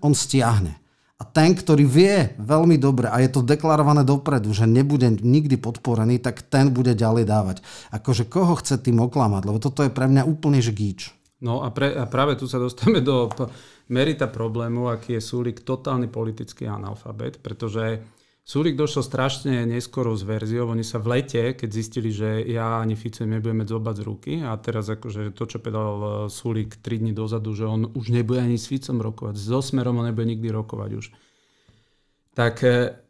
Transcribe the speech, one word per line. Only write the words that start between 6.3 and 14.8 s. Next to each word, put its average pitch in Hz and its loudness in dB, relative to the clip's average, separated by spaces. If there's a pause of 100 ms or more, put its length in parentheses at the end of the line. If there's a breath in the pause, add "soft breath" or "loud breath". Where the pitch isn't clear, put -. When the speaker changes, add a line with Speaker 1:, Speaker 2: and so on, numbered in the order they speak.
Speaker 1:
ten 139 4
bude 127 2
ďalej 113 2
dávať. 101 2 (340 loud breath)
Akože, 113 -2
koho 175 2
chce 135 0
tým 117 2
oklamať? 104 2
Lebo 110 0
toto 135 -2
je 135 2
pre 127 0
mňa 139 4
úplne, 147 2
že 113 0
gíč. 101 -6 (320)
Speaker 2:
No 127 -4
a 110 -8
pre-, 139 -2
a 120 -2
práve 135 0
tu 135 -8
sa 123 -4
dostávame 127 2
do 127 2
p-, 113 -6 (400 loud breath)
merita 139 0
problému, 117 -4